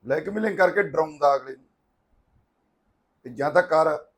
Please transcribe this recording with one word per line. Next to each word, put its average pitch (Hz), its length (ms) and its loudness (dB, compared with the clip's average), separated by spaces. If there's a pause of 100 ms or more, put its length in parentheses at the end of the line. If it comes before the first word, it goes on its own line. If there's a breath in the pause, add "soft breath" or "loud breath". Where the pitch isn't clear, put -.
ਬਲੈਕਮੇਲਿੰਗ 185 520 -4
ਕਰਕੇ 190 260 2
ਡਰਾਉਂਦਾ 147 520 0
ਅਗਲੇ 135 200 -8
ਨੂੰ - 100 -20 (1600)
ਕਿ 127 60 -14
ਜਾਂ 139 220 -2
ਤਾਂ 175 120 4
ਕਰ 156 440 0 (100)